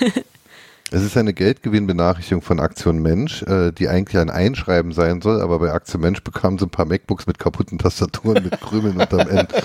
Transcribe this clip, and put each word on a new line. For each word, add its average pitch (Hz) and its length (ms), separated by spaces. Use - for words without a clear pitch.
Es 92 100
ist 101 160
eine 107 160
Geldgewinnbenachrichtigung 92 1120
von 85 160
Aktion 80 420
Mensch, 85 400
äh, 92 300
die 85 160
eigentlich 92 340
ein 80 80
Einschreiben 90 640
sein 85 300
soll, 107 200
aber 85 160
bei 82 140
Aktion 85 320
Mensch 90 180
bekamen - 380
sie 98 80
ein - 20
paar - 160
MacBooks 92 400
mit - 140
kaputten - 400
Tastaturen, 98 640
mit 90 180
Krümeln 104 400
unterm 95 260
N 95 200